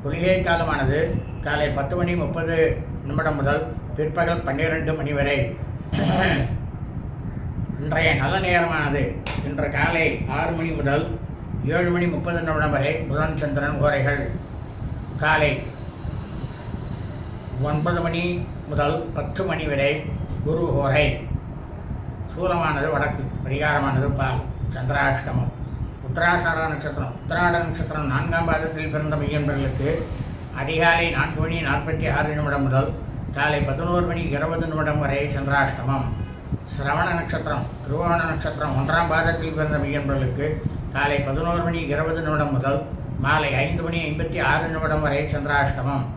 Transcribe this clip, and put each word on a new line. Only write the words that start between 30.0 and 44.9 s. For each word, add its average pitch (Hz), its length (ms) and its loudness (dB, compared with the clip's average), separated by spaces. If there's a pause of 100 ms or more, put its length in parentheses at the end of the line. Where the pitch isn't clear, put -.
அதிகாலை 170 460 4 (100)
நான்கு 151 260 0
மணி 165 140 0 (120)
நாற்பத்தி 151 360 0 (120)
ஆறு 151 200 2
நிமிடம் 143 300 0
முதல் 131 220 2 (480)
காலை 151 200 2 (120)
பதினோரு 175 420 2
மணி 165 100 -2 (140)
இருபது 160 340 0
நிமிடம் 151 340 0
வரை 139 160 2 (140)
சந்திராஷ்டமம். 135 720 2 (720)
சிரவண 147 320 0 (120)
நட்சத்திரம், 151 460 -2 (160)
திருவோண 170 380 2 (120)
நட்சத்திரம் 151 500 -2
ஒன்றாம் 160 320 4
பாதத்தில் 165 440 2
பிறந்த 151 280 2
மெய்யன்பர்களுக்கு 139 640 0 (480)
காலை 143 220 2 (100)
பதினோரு 165 400 0
மணி 165 140 0 (140)
இருபது 160 320 0
நிமிடம் 147 300 2
முதல் 135 220 2 (460)
மாலை 147 260 2 (140)
ஐந்து 170 220 0
மணி 170 120 0 (100)
ஐம்பத்தி 156 300 -2 (120)
ஆறு 156 140 2 (100)
நிமிடம் 151 320 2